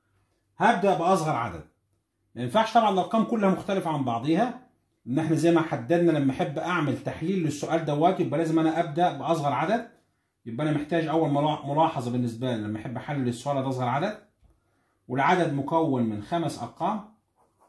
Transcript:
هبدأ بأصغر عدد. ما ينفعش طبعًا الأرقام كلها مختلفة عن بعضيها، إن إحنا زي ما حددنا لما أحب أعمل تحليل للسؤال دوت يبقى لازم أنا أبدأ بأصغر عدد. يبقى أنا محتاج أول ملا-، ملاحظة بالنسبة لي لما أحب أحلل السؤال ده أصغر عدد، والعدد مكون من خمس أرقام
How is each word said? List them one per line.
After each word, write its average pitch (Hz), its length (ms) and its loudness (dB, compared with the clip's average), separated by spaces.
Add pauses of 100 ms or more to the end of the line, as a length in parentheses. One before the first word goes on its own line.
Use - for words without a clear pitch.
(580)
هبدأ 196 400 4
بأصغر 165 380 2
عدد. 92 280 -6 (720)
ما 113 60 -8
ينفعش 214 320 0
طبعًا 220 160 6
الأرقام 196 340 2
كلها 208 260 2
مختلفة 180 400 -2
عن 143 140 -2
بعضيها، 156 640 0 (400)
إن 131 120 0
إحنا 160 160 2
زي 160 160 4
ما 165 100 6
حددنا 160 500 2
لما 139 200 2
أحب 160 280 -4
أعمل 156 440 -2
تحليل 170 400 -2
للسؤال 151 420 -2
دوت 151 340 2
يبقى 143 200 0
لازم 165 200 2
أنا 160 200 2
أبدأ 160 380 0
بأصغر 143 360 0
عدد. 185 360 -2 (560)
يبقى 127 240 -4
أنا 147 80 0
محتاج 160 300 0
أول 156 220 2
ملا-، 147 360 0
ملاحظة 143 460 0
بالنسبة 123 440 -2
لي 110 60 -4
لما 104 180 -6
أحب 120 180 -10
أحلل 135 300 -4
السؤال 135 340 -2
ده 131 80 -4
أصغر 127 180 -4
عدد، 160 300 -2 (880)
والعدد 143 460 2
مكون 139 500 0
من 104 180 -2
خمس 165 380 -4
أرقام 185 420 -4 (680)